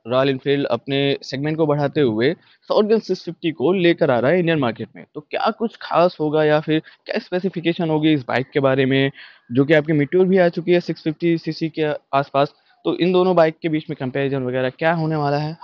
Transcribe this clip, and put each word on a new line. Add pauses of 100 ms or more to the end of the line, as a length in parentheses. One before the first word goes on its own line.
रॉयल
एनफील्ड
अपने
सेगमेंट
को
बढ़ाते
हुए (360)
शॉटगन
सिक्स
फिफ्टी
को
लेकर
आ
रहा
है
इंडियन
मार्केट
में। (100)
तो
क्या
कुछ
खास
होगा
या
फिर (240)
क्या
स्पेसिफिकेशन
होगी
इस
बाइक
के
बारे
में, (400)
जो
कि
आपकी
मीटियोर
भी
आ
चुकी
है
सिक्स
फिफ्टी
सीसी
के (340)
आसपास, (320)
तो
इन
दोनों
बाइक
के
बीच
में
कंपैरिजन
वगैरह
क्या
होने
वाला
है,